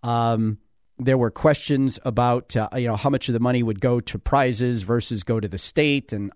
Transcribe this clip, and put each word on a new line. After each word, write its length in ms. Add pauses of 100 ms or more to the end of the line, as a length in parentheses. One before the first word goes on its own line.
Um, 560 (400)
there 180
were 140
questions 720
about, 500
uh, 200
you 120
know, 80
how 140
much 200
of 40
the 60
money 240
would 180
go 180
to 200
prizes 640
versus 400
go 160
to 80
the 100
state 560
and 220